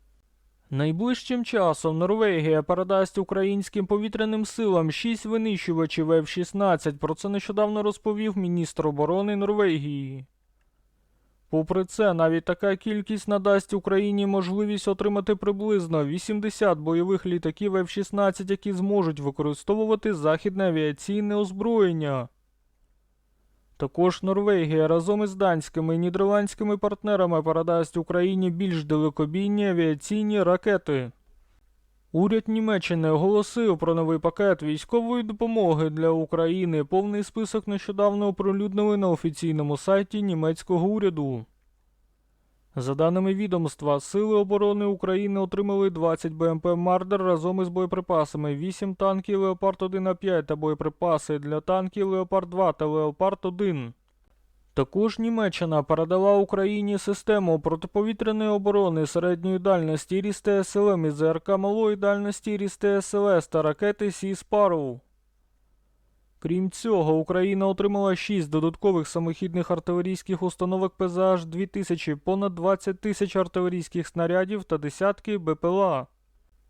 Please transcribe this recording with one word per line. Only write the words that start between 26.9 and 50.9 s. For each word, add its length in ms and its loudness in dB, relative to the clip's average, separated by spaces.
передасть 540 0
Україні 540 0
більш 320 -2
далекобійні 880 0
авіаційні 720 0
ракети. 680 0
Уряд 360 2
Німеччини 640 0
оголосив 680 2
про 180 2
новий 240 0
пакет 440 2
військової 600 -2
допомоги 640 0
для 200 0
України. 720 0
Повний 400 0
список 440 -6
нещодавно 600 0
оприлюднили 680 0
на 120 2
офіційному 680 -2
сайті 440 0
німецького 680 0
уряду. 580 -2
За 200 -4
даними 380 2
відомства, 680 -2
Сили 360 0
оборони 500 0
України 540 -2
отримали 500 0
двадцять 440 -2
Б 120 0
М 140 0
П 160 0
Мардер 460 0
разом 400 0
із 80 -2
боєприпасами, 840 -2
вісім 400 -6
танків 440 0
Леопард 420 0
один 260 -2
А 80 0
п'ять 320 -2
та 80 -2
боєприпаси 840 -2